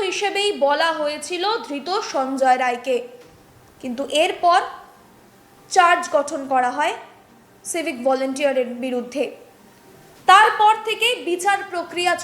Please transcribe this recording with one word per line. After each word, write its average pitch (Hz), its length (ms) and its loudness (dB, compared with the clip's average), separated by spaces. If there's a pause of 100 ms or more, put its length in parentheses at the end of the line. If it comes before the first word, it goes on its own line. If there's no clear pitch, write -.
হিসেবেই 392 440 -2 (160)
বলা 311 240 2 (100)
হয়েছিল 302 440 -4 (220)
ধৃত 285 220 -8 (240)
সঞ্জয় 262 520 2
রায়কে। 240 320 -2 (840)
কিন্তু 254 220 -6 (200)
এরপর 359 380 2 (1120)
চার্জ 349 320 4 (140)
গঠন 285 240 -2 (120)
করা 254 240 2
হয় 330 180 0 (720)
সিভিক 320 320 -6 (100)
ভলেন্টিয়ারের 262 600 0 (160)
বিরুদ্ধে। 254 420 -4 (1040)
তারপর 427 460 6 (140)
থেকে 440 200 -2 (220)
বিচার 370 280 0 (140)
প্রক্রিয়া 349 520 -2